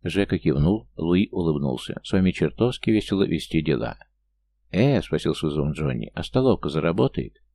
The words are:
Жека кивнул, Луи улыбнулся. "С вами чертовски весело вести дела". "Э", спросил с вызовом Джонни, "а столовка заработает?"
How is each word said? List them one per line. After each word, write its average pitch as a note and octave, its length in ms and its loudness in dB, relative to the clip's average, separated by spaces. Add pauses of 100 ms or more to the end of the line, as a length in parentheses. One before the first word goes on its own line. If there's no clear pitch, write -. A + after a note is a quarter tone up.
Жека F2+ 340 0
кивнул, D#2 580 2
Луи F2 360 2
улыбнулся. C#2+ 720 -2
"С - 80 -6
вами F#2 200 4
чертовски - 580 0
весело G2+ 360 2
вести E2 360 -2
дела". A#1+ 340 -2 (720)
"Э", B2 300 2
спросил D#2 340 -2
с - 80 -8
вызовом D2+ 300 0
Джонни, C2 420 -4
"а - 80 -6
столовка B2+ 460 0
заработает?" D#2+ 760 -2 (120)